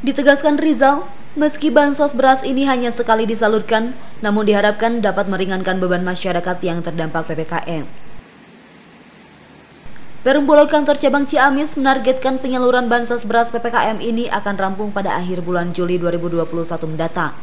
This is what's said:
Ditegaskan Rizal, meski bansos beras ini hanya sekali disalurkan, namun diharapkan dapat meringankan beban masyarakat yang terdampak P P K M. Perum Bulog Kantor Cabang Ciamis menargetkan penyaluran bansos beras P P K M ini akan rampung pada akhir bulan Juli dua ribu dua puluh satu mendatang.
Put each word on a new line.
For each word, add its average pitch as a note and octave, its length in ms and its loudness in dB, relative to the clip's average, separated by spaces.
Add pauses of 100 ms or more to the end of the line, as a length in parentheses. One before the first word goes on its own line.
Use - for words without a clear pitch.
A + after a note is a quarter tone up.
Ditegaskan C#4+ 560 2
Rizal, C#4+ 480 2 (320)
meski D4+ 320 0
bansos C#4+ 400 4
beras C4 320 2
ini C4+ 240 0
hanya B3 240 0
sekali A3+ 320 0
disalurkan, A3 720 0 (240)
namun G#3+ 240 0
diharapkan G#3 560 2
dapat G3+ 320 0
meringankan F#3 480 -2
beban F3+ 240 0
masyarakat F3+ 560 -2
yang E3+ 240 -4
terdampak D#3+ 480 -4
P D3+ 80 -2
P D#3+ 80 -4
K E3+ 240 -4
M. D3+ 160 -4 (2500)
Perum C#4 240 2
Bulog D4+ 240 8
Kantor D4 240 2
Cabang C#4+ 320 2
Ciamis C#4+ 480 2
menargetkan C4 640 0
penyaluran B3 480 0
bansos A#3+ 400 0
beras A#3 240 2
P A#3 80 -2
P A#3+ 80 -4
K A3+ 240 2
M G#3 80 -6
ini A#3 320 -2
akan G3+ 240 -2
rampung G3 320 -4
pada F#3+ 320 -2
akhir F3+ 240 -4
bulan F3 320 -2
Juli F3+ 240 0
dua E3+ 160 0
ribu E3+ 160 -4
dua E3 160 -2
puluh E3 160 -4
satu E3 240 -6
mendatang. D#3+ 540 -4